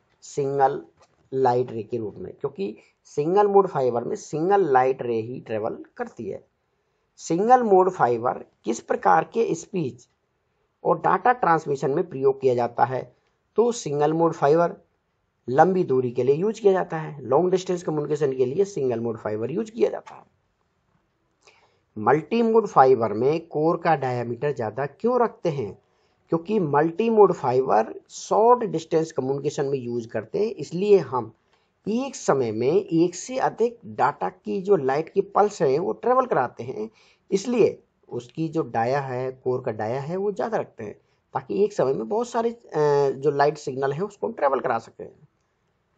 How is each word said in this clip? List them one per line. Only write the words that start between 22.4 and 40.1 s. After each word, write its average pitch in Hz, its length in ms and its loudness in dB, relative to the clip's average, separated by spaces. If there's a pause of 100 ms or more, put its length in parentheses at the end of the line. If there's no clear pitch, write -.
मोड 226 240 2
फाइबर 131 460 4
में 139 340 -2
कोर 165 300 0
का 170 200 2
डायमीटर 123 560 -4
ज़्यादा 120 340 -6
क्यों 240 340 -2
रखते - 300 -2
हैं? 131 220 -6 (600)
क्योंकि 170 260 -2
मल्टी 165 520 0
मोड 208 220 6
फाइबर 147 600 0 (180)
शॉर्ट 226 560 2
डिस्टेंस 160 460 -2
कम्युनिकेशन 139 540 -4
में 139 120 -2
यूज़ 120 300 -6
करते - 300 -6
हैं, 208 80 0
इसलिए 190 540 2
हम 120 320 -6 (540)
एक 240 300 -4
समय 131 360 0
में 120 200 0
एक 170 420 2
से 254 240 -8
अधिक 226 480 -2
डेटा 147 420 -2
की 202 340 -8
जो 196 140 4
लाइट 143 320 0
की 190 120 -2 (100)
पल्स 208 320 2
है 139 160 2
वो 208 160 -4
ट्रेवल 254 320 2
कराते 131 380 -2
हैं, 113 240 -10 (420)
इसलिए 208 480 2 (300)
उसकी 156 400 -8
जो 160 220 -2
डाया 120 300 0
है, 131 340 -6
कोर 127 300 -4
का 120 80 -4
डाया 110 280 -4
है 160 160 -8